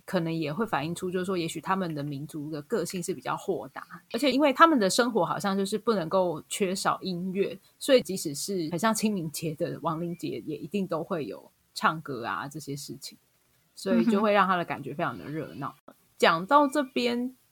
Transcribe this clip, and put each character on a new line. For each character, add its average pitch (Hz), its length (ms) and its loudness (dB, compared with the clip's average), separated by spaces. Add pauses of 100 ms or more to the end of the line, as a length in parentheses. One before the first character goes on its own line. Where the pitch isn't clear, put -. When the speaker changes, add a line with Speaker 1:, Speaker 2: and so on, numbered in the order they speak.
Speaker 1:
可 185 160 0
能 165 120 -2
也 156 200 -2
会 208 120 -2
反 147 200 -2
映 170 100 -4
出， 185 160 -6
就 185 80 -2
是 180 60 -4
说 190 120 -2
也 165 80 0
许 165 140 -6
他 190 160 -2
们 180 180 -2
的 147 80 -4
民 143 240 -6
族 151 240 -8
的 151 120 -6
个 156 240 -2
性 175 180 -4
是 185 100 -2
比 - 60 -10
较 147 160 -4
豁 151 380 -4
达， - 120 -12 (280)
而 233 40 0
且 262 140 4
因 254 80 4
为 285 140 6
他 320 120 8
们 320 140 8
的 190 100 6
生 240 220 2
活 202 140 2
好 151 120 -2
像 196 200 0
就 196 80 0
是 202 120 -2
不 220 160 0
能 170 140 0
够 180 400 0
缺 185 260 -2
少 185 280 0
音 185 320 -4
乐， 196 260 -2 (180)
所 - 160 2
以 247 80 10
即 190 140 -4
使 156 180 -4
是 165 380 -4
很 175 80 -2
像 220 160 2
清 220 180 0
明 165 160 -2
节 165 260 -6
的 139 260 -4
亡 160 180 -2
灵 170 160 -4
节， 131 300 -6
也 156 100 -6
一 - 100 -10
定 196 220 -2
都 165 160 -2
会 165 220 -4
有 85 260 -12 (220)
唱 165 260 0
歌 127 260 -8
啊 98 220 -4
这 151 100 -12
些 143 160 -10
事 143 280 -10
情， - 160 -16 (580)
所 - 180 -2
以 233 120 6
就 214 160 4
会 214 100 4
让 196 160 6
他 185 80 2
的 170 80 0
感 127 180 -6
觉 - 140 -8
非 170 80 -2
常 123 140 -2
的 80 80 -12
热 143 300 -8
闹。 135 200 -8 (100)
Speaker 2:
嗯 - 60 -20
哼。 - 40 -20 (220)
Speaker 1:
讲 180 280 4
到 285 200 8
这 285 160 0
边， 247 540 -2 (160)